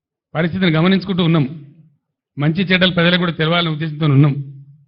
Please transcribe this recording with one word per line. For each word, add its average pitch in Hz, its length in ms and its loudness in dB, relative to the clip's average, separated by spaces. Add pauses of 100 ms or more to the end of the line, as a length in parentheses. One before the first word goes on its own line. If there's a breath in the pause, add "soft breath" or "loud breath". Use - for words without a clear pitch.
(340)
పరిస్థితిని 175 360 -2
గమనించుకుంటూ 185 540 0
ఉన్నాం, 160 500 -2 (640)
మంచి 160 240 -2
చెడ్డలు 185 320 0
ప్రజలకు 175 240 2
కూడా 175 140 -2
తెలవాలనే 165 380 -2
ఉద్దేశంతో 156 360 -4
ఉన్నాం. 143 580 2 (240)